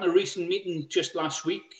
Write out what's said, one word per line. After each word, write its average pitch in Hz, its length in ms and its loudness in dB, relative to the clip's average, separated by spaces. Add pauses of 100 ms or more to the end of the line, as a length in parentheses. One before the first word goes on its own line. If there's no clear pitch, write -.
in 180 60 2
a 170 40 6
recent 185 360 2
meeting 180 400 -2
just - 260 0
last 156 300 -2
week 185 360 -4